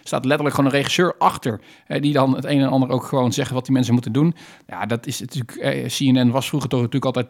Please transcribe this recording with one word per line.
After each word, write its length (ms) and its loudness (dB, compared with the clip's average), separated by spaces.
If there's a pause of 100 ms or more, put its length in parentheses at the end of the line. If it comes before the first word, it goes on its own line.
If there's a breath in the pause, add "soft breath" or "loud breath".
staat 220 -4
letterlijk 300 0
gewoon 160 2
een 60 2
regisseur 400 0
achter, 440 -2 (240 loud breath)
hè, 140 -4
die 140 2
dan 220 4
het 100 -4
een 140 2
en 100 2
ander 200 2
ook 140 -2
gewoon 300 0
zegt 180 -2
wat 140 -4
die 80 0
mensen 200 2
moeten 180 0
doen. 240 2 (320 loud breath)
Ja, 180 -8
dat 220 -4
is 120 -8
natuurlijk, 360 -10
eh, 300 -4
C 140 -6
N 280 4
N 40 4
was 160 -2
vroeger 220 -4
toch 100 0
natuurlijk 360 -2
altijd 140 -4